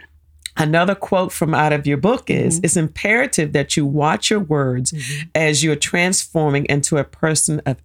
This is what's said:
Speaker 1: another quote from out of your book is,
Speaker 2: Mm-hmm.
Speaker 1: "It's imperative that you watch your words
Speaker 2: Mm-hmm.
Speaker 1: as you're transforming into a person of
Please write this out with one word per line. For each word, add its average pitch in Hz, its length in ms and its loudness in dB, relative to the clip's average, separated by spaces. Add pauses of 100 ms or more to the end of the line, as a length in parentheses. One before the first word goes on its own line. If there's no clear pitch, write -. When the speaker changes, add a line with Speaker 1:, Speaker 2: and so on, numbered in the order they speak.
(580)
Speaker 1:
another 170 380 2
quote 185 360 -2
from 160 220 -2
out 151 180 4
of 143 160 0
your 143 100 2
book 202 320 0
is, 131 260 0
Speaker 2:
Mm-hmm. 180 100 -2
Speaker 1:
"It's 170 100 2
imperative 190 760 0
that 143 240 0
you 151 80 2
watch 147 440 0
your 214 120 2
words 135 500 0
Speaker 2:
Mm-hmm. 147 440 -8
Speaker 1:
as 151 280 2
you're 151 140 2
transforming 156 880 0
into 143 320 0
a 135 80 0
person 156 600 -2
of 135 200 -2